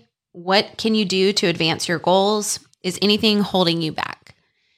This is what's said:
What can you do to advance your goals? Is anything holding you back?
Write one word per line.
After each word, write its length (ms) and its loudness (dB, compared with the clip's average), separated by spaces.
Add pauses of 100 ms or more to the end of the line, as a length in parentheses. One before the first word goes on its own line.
(340)
What 440 -2
can 180 -2
you 100 2
do 280 2
to 140 0
advance 400 -2
your 120 -2
goals? 600 0 (240)
Is 180 -4
anything 400 2
holding 400 0
you 100 -4
back? 440 -10 (420)